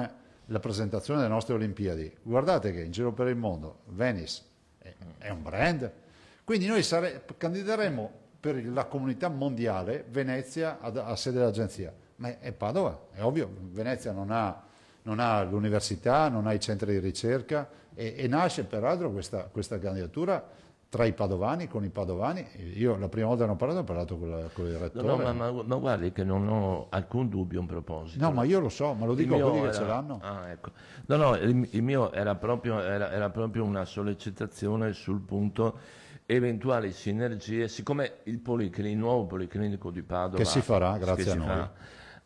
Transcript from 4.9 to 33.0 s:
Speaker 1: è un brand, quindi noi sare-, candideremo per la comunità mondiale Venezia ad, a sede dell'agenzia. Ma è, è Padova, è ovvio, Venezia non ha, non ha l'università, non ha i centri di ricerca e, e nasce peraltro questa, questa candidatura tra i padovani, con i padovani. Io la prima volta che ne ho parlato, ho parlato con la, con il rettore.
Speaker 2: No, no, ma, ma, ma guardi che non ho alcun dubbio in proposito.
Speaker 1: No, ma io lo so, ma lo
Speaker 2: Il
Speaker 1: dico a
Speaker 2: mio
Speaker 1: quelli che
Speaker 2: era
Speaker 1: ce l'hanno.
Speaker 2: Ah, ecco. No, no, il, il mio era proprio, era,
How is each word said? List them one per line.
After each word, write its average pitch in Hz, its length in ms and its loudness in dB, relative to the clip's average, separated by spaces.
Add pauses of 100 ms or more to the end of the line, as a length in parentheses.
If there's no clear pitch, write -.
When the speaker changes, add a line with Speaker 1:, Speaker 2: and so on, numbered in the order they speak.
Speaker 1:
è - 140 -10
un 85 100 -6
brand, 123 500 0 (520)
quindi 208 220 0
noi 214 180 4
sare-, 165 420 0 (120)
candideremo 185 760 -2 (280)
per 131 280 -2
la 127 180 0
comunità 131 440 -2
mondiale 117 800 -2
Venezia 135 720 -2
ad, 113 180 -6
a 117 180 -4
sede 123 240 0
dell'agenzia. 107 540 0 (240)
Ma 120 100 -8
è, 120 120 -10
è 127 120 -8
Padova, 113 600 -2
è 95 100 -10
ovvio, 127 280 2 (220)
Venezia 113 400 -4
non 95 200 -4
ha, 110 320 0 (380)
non 107 180 -2
ha 110 240 4
l'università, 104 840 2
non 110 180 0
ha 110 60 2
i 104 60 2
centri 104 340 0
di 98 60 4
ricerca 123 680 0 (240)
e, 110 240 -6
e 131 100 0
nasce 151 380 2
peraltro 131 460 0
questa, 98 320 -4
questa 104 360 -6
candidatura 95 840 -2 (320)
tra 190 120 4
i - 80 4
padovani, 107 540 0
con 104 160 -4
i 95 60 -2
padovani. 104 560 -2 (300)
Io 113 220 2
la 98 120 -2
prima 110 160 0
volta 117 160 4
che 113 60 4
ne 104 80 2
ho - 20 -2
parlato, 156 220 0
ho 160 40 0
parlato 87 360 -2
con 85 100 -4
la, 82 240 -4
con 87 140 -2
il 85 100 -2
rettore. 101 300 -2
Speaker 2:
No, 135 80 4
no, 127 80 2
ma, 120 100 2
ma, 120 300 -2
ma 123 140 0
guardi 104 340 2
che 95 120 0
non 98 240 2
ho 98 420 2
alcun 120 400 0
dubbio 90 320 -2
in 90 40 -4
proposito. 82 580 -4
Speaker 1:
No, - 80 4
ma 123 120 2
io 185 160 4
lo 139 100 2
so, 143 240 0
ma 113 140 -2
lo 120 60 4
Speaker 2:
Il 127 40 0
Speaker 1:
dico 135 160 4
a - 40 6
Speaker 2:
mio 135 120 6
Speaker 1:
quelli 117 120 4
che - 80 2
Speaker 2:
era 107 60 0
Speaker 1:
ce 104 100 0
l'hanno. 123 360 -2
Speaker 2:
Ah, 95 300 -6
ecco. - 200 -12 (360)
No, 135 80 4
no, 143 200 6
il, 117 360 4
il 110 100 2
mio 127 300 4
era 101 240 2
proprio, 113 440 0
era, 98 320 0